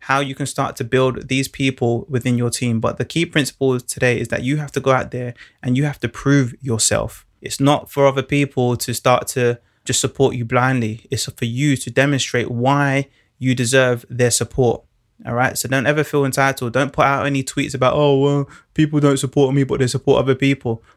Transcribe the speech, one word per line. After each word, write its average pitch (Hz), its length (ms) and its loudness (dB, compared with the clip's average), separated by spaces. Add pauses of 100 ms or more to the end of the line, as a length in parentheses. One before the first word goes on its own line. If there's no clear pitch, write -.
how 135 140 0
you 139 140 -4
can 135 140 -6
start - 280 -4
to - 80 -6
build 131 440 0
these 131 200 0
people 127 640 -2
within 123 260 0
your 120 140 0
team. 117 300 -2
But 117 180 -2
the - 80 -4
key 165 180 -2
principle 135 560 0
today 123 400 -2
is 117 100 -6
that - 120 -4
you 139 160 -2
have 147 140 -8
to - 80 -6
go 135 120 0
out 127 200 0
there 123 240 -8 (260)
and 123 160 0
you 139 60 2
have 147 160 -4
to 117 100 -4
prove 139 500 0
yourself. 113 640 -2 (160)
It's - 200 -10
not 139 320 2
for 139 160 4
other 131 160 0
people 131 540 0
to 117 180 -6
start - 340 0
to 120 300 0 (260)
just - 160 -2
support 131 340 0
you 123 80 -4
blindly. 120 680 0
It's 113 140 -4
for - 200 -8
you 131 320 0
to - 140 -10
demonstrate 131 580 0
why 139 600 0 (280)
you 127 160 0
deserve 123 560 2
their 120 220 0
support. 120 500 0 (420)
All 120 120 -6
right. 127 200 0
So - 140 -6
don't 131 160 0
ever 147 180 2
feel 143 220 0
entitled. 131 480 -2
Don't 135 200 -2
put - 120 2
out 135 220 0
any 139 160 -2
tweets 135 320 -6
about, 127 200 2
"Oh, 147 220 4
well, 143 320 0 (240)
people 151 260 2
don't 139 180 4
support 135 360 2
me, 139 100 2
but 131 160 0
they 127 80 2
support 127 320 2
other 131 140 2
people." 135 480 -2 (160)